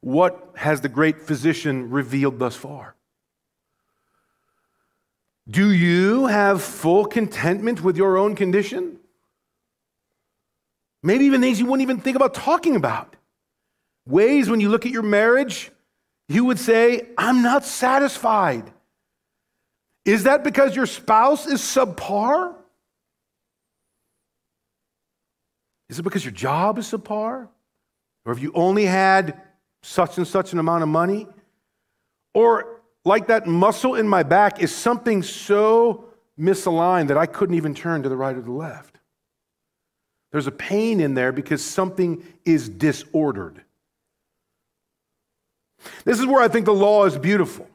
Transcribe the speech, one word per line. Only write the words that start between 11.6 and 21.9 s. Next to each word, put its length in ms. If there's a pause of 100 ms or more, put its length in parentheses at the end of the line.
you 60
wouldn't 160
even 180
think 160
about 180
talking 420
about. 380 (920)
Ways 440
when 80
you 100
look 160
at 80
your 100
marriage, 680 (580)
you 160
would 140
say, 580
"I'm 260
not 220
satisfied." 1080 (1300)
Is 200
that 200
because 320
your 80
spouse 640
is 160
subpar? 920 (3250)